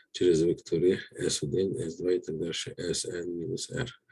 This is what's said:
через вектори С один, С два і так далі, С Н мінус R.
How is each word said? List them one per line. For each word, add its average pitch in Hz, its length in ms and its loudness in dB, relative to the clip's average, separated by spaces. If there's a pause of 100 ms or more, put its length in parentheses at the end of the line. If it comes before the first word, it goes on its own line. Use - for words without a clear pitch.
(120)
через 85 300 6
вектори 85 560 2 (220)
С - 220 0
один, 87 360 0
С 82 180 -4
два 87 160 0
і 90 60 4
так 80 180 -6
далі, 82 160 -2 (260)
С 85 300 -2
Н 87 200 -6
мінус 87 440 -4
R. - 160 -4 (240)